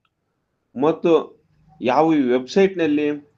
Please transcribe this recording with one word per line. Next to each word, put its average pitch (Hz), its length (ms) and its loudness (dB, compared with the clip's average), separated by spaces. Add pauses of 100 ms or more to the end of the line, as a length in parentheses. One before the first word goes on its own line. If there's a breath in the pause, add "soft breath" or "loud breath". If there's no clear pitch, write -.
(800)
ಮತ್ತು 160 560 0 (460)
ಯಾವ 131 260 2
ವೆಬ್ಸೈಟ್‌ನಲ್ಲಿ 147 1000 0 (280)